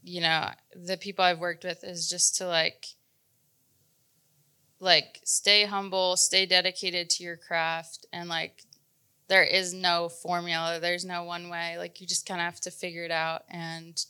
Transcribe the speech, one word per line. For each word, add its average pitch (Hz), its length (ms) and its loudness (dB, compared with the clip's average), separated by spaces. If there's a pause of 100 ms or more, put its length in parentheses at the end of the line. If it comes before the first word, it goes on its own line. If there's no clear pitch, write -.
you 175 200 -8
know, 160 260 2 (260)
the 180 220 -4
people 190 280 0
I've 180 140 6
worked 170 260 -4
with 175 200 -8
is 170 240 -6
just - 300 2
to, 185 100 -4
like, 160 380 2 (1900)
like, 170 420 4
stay 208 440 4
humble, 190 500 0
stay 190 300 4
dedicated 180 640 0
to - 120 -2
your 170 140 -10
craft, 165 760 -4
and, 175 160 -8
like, 165 360 -6 (640)
there 190 160 8
is 180 280 2
no 175 360 2
formula, 170 720 -2
there's 175 240 -2
no 180 180 -6
one 175 260 -8
way. 170 300 -6
Like, 175 220 -10
you 185 60 -18
just 175 200 -4
kinda 180 160 -4
have 170 200 -4
to 180 80 -8
figure 170 340 -8
it 165 80 -4
out 160 360 -2
and 165 600 -8